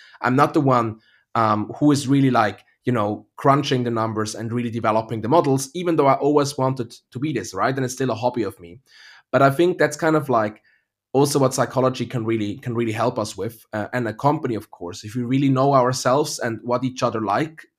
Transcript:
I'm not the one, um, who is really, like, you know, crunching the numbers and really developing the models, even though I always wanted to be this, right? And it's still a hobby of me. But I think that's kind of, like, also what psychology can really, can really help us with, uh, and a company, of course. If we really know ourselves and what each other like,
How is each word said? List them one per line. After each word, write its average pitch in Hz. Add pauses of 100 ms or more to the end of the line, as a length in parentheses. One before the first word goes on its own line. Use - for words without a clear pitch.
(220)
I'm 123
not 147
the 170
one, 120 (340)
um, 107
who 147
is 117
really, 135
like, 107 (180)
you 123
know, 107 (100)
crunching 139
the 120
numbers 110
and 110
really 120
developing 110
the 110
models, 139
even 175
though 147
I 135
always 143
wanted 131 (200)
to 123
be 151
this, 104
right? 113
And 131
it's 123
still 131
a 110
hobby 120
of 95
me. 87 (500)
But 127
I 139
think 175
that's 151
kind 156
of, 139
like, 107 (500)
also 139
what 131
psychology 127
can 113
really, 107
can 117
really 117
help 117
us 107
with, 104
uh, 104
and 123
a 107
company, 143
of 101
course. 90
If 104
we 123
really 135
know 135
ourselves 127
and 113
what 123
each 131
other 113
like, 117 (120)